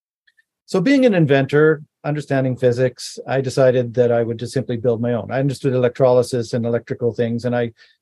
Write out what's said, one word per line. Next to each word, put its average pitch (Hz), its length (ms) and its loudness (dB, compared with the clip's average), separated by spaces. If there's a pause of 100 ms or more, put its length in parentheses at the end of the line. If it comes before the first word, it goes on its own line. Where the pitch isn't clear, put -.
(640)
So 180 160 -2
being 262 240 4
an 233 80 4
inventor, 151 720 2 (200)
understanding 135 540 -2
physics, 123 720 -2
I 131 140 -2
decided 123 520 2
that 120 180 2
I 117 120 2
would 117 160 -6
just 120 140 -10
simply 123 240 -4
build 117 240 -2
my 120 120 -2
own. 104 180 -6
I 127 80 -2
understood 139 340 -2
electrolysis 123 800 0
and 117 120 -2
electrical 117 480 -4
things, 117 320 -4
and 120 100 -2
I, 120 180 -2 (280)